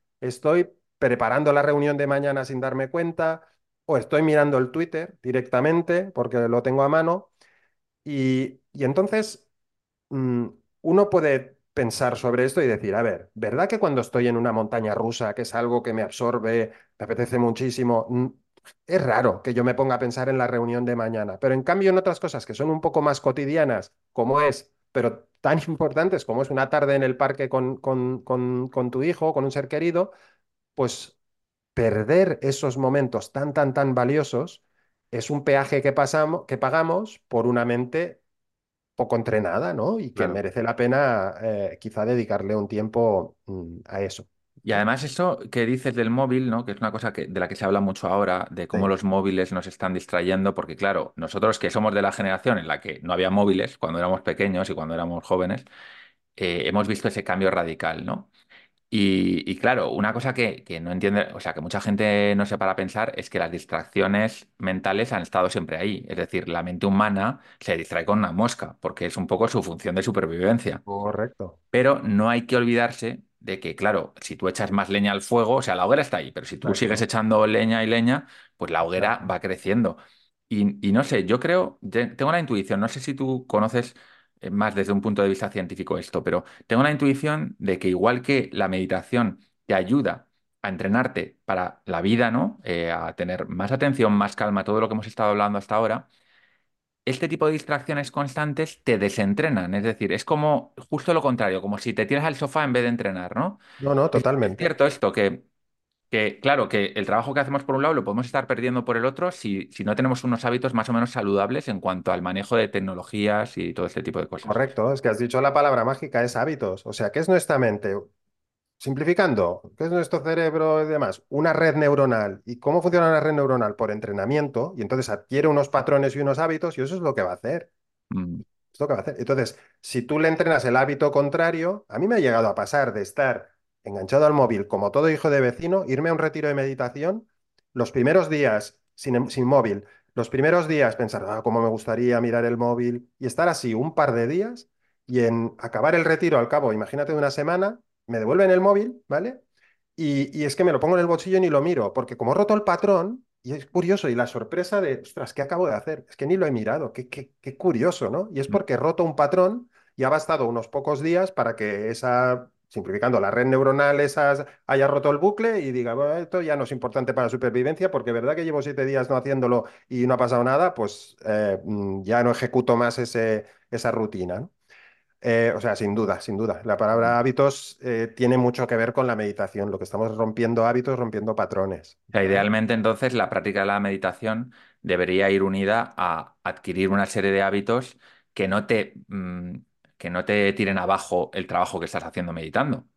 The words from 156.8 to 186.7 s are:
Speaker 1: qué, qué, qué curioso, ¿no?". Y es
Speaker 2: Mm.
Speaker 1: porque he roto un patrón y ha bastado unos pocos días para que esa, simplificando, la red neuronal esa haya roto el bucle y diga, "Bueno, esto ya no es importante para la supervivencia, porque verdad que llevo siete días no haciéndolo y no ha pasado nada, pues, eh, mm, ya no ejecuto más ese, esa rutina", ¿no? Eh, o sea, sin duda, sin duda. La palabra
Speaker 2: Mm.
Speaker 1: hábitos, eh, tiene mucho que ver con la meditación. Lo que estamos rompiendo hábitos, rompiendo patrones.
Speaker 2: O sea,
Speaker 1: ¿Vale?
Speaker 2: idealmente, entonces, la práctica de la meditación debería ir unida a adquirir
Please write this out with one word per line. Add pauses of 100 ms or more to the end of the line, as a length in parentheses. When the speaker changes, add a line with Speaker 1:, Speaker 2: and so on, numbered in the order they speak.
Speaker 1:
qué,
qué,
qué
curioso,
¿no?".
Y
es
Speaker 2:
Mm.
Speaker 1:
porque
he
roto
un
patrón (260)
y
ha
bastado
unos
pocos
días
para
que
esa, (180)
simplificando,
la
red
neuronal
esa (200)
haya
roto
el
bucle
y
diga,
"Bueno,
esto
ya
no
es
importante
para
la
supervivencia,
porque
verdad
que
llevo
siete
días
no
haciéndolo (240)
y
no
ha
pasado
nada,
pues, (100)
eh,
mm,
ya
no
ejecuto
más
ese, (240)
esa
rutina",
¿no? (720)
Eh,
o
sea,
sin
duda,
sin
duda.
La
palabra
Speaker 2:
Mm.
Speaker 1:
hábitos,
eh,
tiene
mucho
que
ver
con
la
meditación.
Lo
que
estamos
rompiendo
hábitos,
rompiendo
patrones. (100)
Speaker 2:
O
sea,
Speaker 1:
¿Vale?
Speaker 2:
idealmente,
entonces,
la
práctica
de
la
meditación (300)
debería
ir
unida
a
adquirir